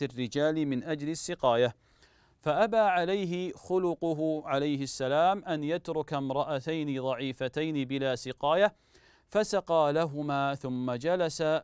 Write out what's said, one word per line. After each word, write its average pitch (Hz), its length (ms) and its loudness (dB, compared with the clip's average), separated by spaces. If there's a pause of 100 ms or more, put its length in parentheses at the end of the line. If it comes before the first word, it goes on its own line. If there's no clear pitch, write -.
الرجال 143 640 0
من 131 180 -2
أجل 151 260 -6
السقاية، 123 640 2 (640)
فأبى 202 380 2
عليه 180 760 2
خلقه 160 920 0
عليه 139 380 0
السلام 151 600 2
أن 156 180 -4
يترك 160 500 -4
امرأتين 139 880 -2
ضعيفتين 131 840 -4
بلا 135 300 -2
سقاية، 156 600 2 (520)
فسقى 170 640 2
لهما، 143 640 0
ثم 127 360 -4
جلس 160 500 0 (220)